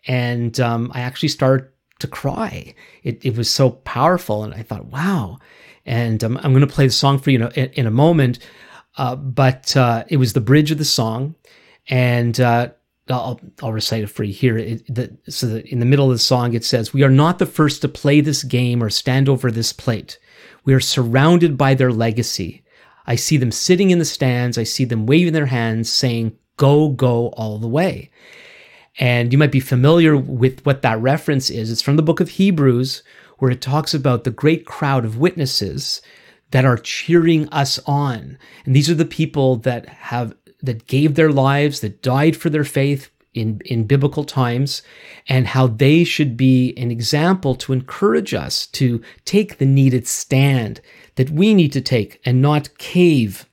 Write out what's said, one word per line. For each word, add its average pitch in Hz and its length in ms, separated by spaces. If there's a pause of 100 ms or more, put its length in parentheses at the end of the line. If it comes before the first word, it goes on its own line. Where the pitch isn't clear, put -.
And, 120 500
um, 117 360
I 127 60
actually 127 280
started 131 400 (320)
to - 80
cry. - 640 (300)
It, - 200
it 117 120
was 117 120
so 131 220
powerful. 123 720
And 107 100
I 110 100
thought, 110 240
"Wow." 139 520 (480)
And, 117 380
um, 110 180
I'm 131 100
gonna 135 140
play 139 200
the 131 60
song 139 260
for 139 120
you 127 80
in 110 40
a, 131 360
in 120 80
a 110 40
moment. 135 480 (580)
Uh, 127 180
but, 131 600
uh, 117 320
it 160 80
was 127 160
the 135 80
bridge 147 320
of 147 60
the 151 60
song. 127 520 (520)
And, 120 520
uh, 120 300 (380)
I'll, 123 320 (220)
I'll 113 100
recite 110 320
it 101 40
for - 160
you 101 80
here. 113 260
It, 117 340
the, 117 240 (120)
so - 200
that 110 180
in 123 140
the 120 60
middle 139 200
of 131 60
the 120 60
song, 120 360
it 117 100
says, 117 280
"We 139 120
are 135 60
not 151 280
the 190 80
first 147 360
to 151 60
play 147 320
this 147 220
game 123 400
or 107 80
stand 135 380
over 127 240
this 113 200
plate. - 460 (460)
We 135 100
are 131 60
surrounded 143 760
by 135 180
their 127 180
legacy. 113 720 (420)
I 120 80
see 151 220
them 123 160
sitting 185 380
in 175 100
the 160 40
stands. 123 540
I 151 60
see - 200
them 113 220
waving 165 260
their 151 140
hands, 113 460
saying, 117 440 (200)
'Go, 147 320
go 120 400
all 110 300
the 113 100
way.'" 143 420 (880)
And 120 340
you 139 60
might 147 140
be 131 80
familiar 151 560
with 131 500
what 135 160
that 110 180
reference 135 500
is. 110 200
It's 113 120
from 143 140
the 160 60
book 165 180
of 175 80
Hebrews, 139 760 (360)
where 131 120
it 127 120
talks 147 320
about 127 300
the 127 60
great 156 360
crowd 139 380
of 113 140
witnesses 135 840 (480)
that 127 140
are 123 120
cheering 165 720
us 139 380
on. 135 520 (260)
And 131 120
these 147 140
are 170 40
the 160 100
people 139 520
that 120 320
have, - 460 (280)
that 117 240
gave 143 280
their 156 180
lives, 143 480
that 104 220
died 143 340
for 165 140
their 147 140
faith 139 460 (240)
in, 110 300
in 113 200
biblical 139 400
times, 127 580 (460)
and 127 180
how 131 200
they 143 380
should 147 320
be 127 400
an 120 140
example 147 640
to - 180
encourage 196 640
us 71 320
to 120 340 (240)
take 208 320
the 135 100
needed 135 400
stand 135 760 (320)
that 131 160
we 196 240
need 160 180
to 135 80
take 117 460
and 127 160
not 147 360
cave 151 760